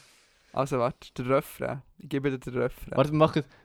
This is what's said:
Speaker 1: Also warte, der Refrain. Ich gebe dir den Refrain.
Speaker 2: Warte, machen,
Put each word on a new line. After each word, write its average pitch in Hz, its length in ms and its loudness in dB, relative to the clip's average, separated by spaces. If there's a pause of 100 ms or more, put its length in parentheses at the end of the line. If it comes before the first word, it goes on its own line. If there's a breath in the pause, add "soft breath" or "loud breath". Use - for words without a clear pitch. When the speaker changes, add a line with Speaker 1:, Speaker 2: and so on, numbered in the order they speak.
(560 soft breath)
Speaker 1:
Also 135 220 -2
warte, 120 400 -2
der 131 200 2
Refrain. 135 440 -4 (160)
Ich 143 120 -18
gebe 139 200 0
dir 131 80 -2
den 127 160 -10
Refrain. - 420 -4
Speaker 2:
Warte, 139 160 4
machen, 156 320 4 (220 soft breath)